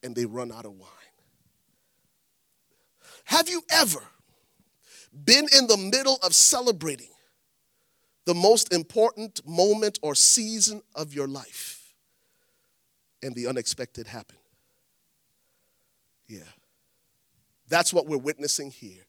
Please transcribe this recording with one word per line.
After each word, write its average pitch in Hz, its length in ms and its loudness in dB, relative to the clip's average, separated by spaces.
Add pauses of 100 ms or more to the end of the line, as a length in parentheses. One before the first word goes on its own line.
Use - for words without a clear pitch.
And 123 120 -14
they 120 120 -2
run 120 260 -10
out 113 120 -20
of 104 80 -18
wine. 92 180 -20 (2250)
Have 330 240 2
you 349 220 -6
ever 233 340 2 (1200)
been 285 320 4
in 262 100 6
the 220 100 4
middle 254 460 -2
of 180 120 -2
celebrating 185 720 2 (1160)
the 175 100 0
most 202 380 4
important 214 760 -2
moment 202 560 2
or 151 120 -4
season 220 680 2 (120)
of 147 200 -10
your 139 120 -6
life - 680 -14 (1300)
and 131 120 -10
the 120 120 -8
unexpected 123 600 -8
happened? - 320 -18 (1900)
Yeah. 104 120 -20 (1300)
That's 165 240 0
what 165 140 0
we're 151 120 -4
witnessing 143 520 -6
here. 92 380 -20